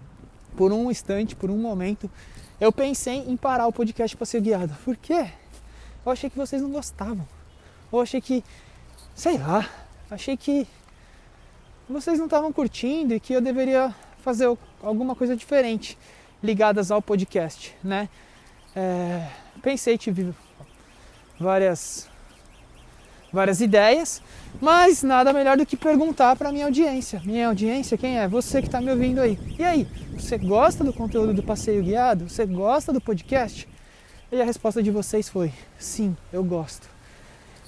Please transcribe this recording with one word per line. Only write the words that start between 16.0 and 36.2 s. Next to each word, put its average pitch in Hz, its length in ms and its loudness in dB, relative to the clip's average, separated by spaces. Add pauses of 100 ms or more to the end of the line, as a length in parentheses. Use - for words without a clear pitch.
ligadas 208 500 2
ao 208 100 0
podcast, 190 840 -4
né? 196 260 -4 (680)
É, 180 520 -4 (340)
pensei, 247 360 0
tive 185 360 -4 (1040)
várias, 190 680 0 (1200)
várias 196 300 2
ideias, 220 600 4 (380)
mas 349 420 8
nada 262 300 6
melhor 269 260 4
do 285 80 4
que - 120 -6
perguntar 294 580 4
pra 285 160 -4
minha 285 140 -2
audiência. 262 580 0
Minha 233 240 0
audiência, 226 500 0
quem 254 220 -2
é? 202 80 0
Você 240 340 0
que - 80 -2
tá 247 120 -2
me 262 100 0
ouvindo 254 300 2
aí. 220 180 2 (180)
E 311 60 -2
aí, 339 240 2 (260)
você - 240 -6
gosta 214 460 2
do 269 80 0
conteúdo 220 420 -2
do 196 80 0
Passeio 208 420 -2
Guiado? 202 440 0
Você 220 180 -4
gosta 202 460 0
do 262 80 2
podcast? 233 680 -4 (640)
E 254 100 0
a 233 40 2
resposta 226 380 -2
de 208 80 2
vocês 208 380 -2
foi, 170 240 -2 (260)
"Sim, 196 380 -4 (160)